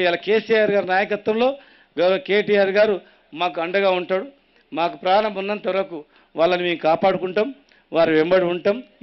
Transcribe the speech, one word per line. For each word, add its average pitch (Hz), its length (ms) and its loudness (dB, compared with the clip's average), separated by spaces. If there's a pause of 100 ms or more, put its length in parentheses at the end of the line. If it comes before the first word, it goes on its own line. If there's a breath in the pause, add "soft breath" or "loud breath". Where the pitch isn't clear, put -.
ఇలా 170 180 0
కేసీఆర్ 214 480 2
గారి 196 160 0
నాయకత్వంలో 208 580 0 (500 loud breath)
గౌరవ 180 280 2
కేటీఆర్ 202 520 2
గారు 208 180 4 (440 soft breath)
మాకు 175 240 -4
అండగా 190 260 0 (100)
ఉంటాడు. 190 260 -4 (520 soft breath)
మాకు 165 260 -2
ప్రాణం 208 280 2 (100)
ఉన్నంత 208 300 -6
వరకు 185 260 -4 (420 soft breath)
వాళ్ళని 180 280 2
మేము 170 180 -4
కాపాడుకుంటాం, 185 640 0 (480 soft breath)
వారు 160 220 4
వెంబడి 180 360 4
ఉంటాం. 202 220 -2 (260)